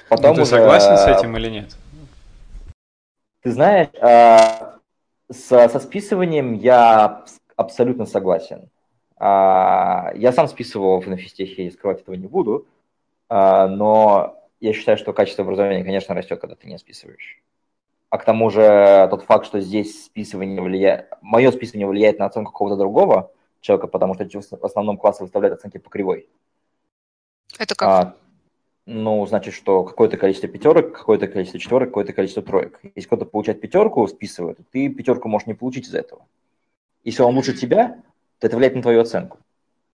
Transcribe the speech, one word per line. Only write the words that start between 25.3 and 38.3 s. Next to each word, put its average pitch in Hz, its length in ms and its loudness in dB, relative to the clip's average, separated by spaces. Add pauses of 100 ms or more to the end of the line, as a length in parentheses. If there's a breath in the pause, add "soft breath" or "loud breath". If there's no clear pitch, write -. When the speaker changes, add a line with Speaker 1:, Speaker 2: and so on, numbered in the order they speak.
Speaker 1:
оценки 98 200 -20
по - 120 -20
кривой. 92 380 -8 (1300)
Speaker 3:
Это - 160 -8
как? 98 140 0
Speaker 1:
А, 95 280 2 (720)
ну, 107 400 -4
значит, 101 280 -6
что 95 300 -2
какое-то 98 320 -2
количество 95 320 -2
пятерок, 151 480 0
какое-то 98 320 -2
количество 90 320 -10
четверок, 123 280 -2
какое-то 101 240 -8
количество 98 300 -6
троек. - 380 -6 (140)
Если 92 140 -16
кто-то 107 160 -4
получает 107 360 -6
пятерку, 180 480 0
списывает, 87 500 -14 (120)
ты 135 180 -6
пятерку 127 400 -6
можешь 107 180 -4
не 110 80 -10
получить 127 320 -12
из-за 95 120 -10
этого. - 260 -14 (800)
Если 117 180 -4
он 123 120 2
лучше 131 180 -4
Speaker 3:
Мгм. - 80 -12
Speaker 1:
тебя, 185 420 -2 (360)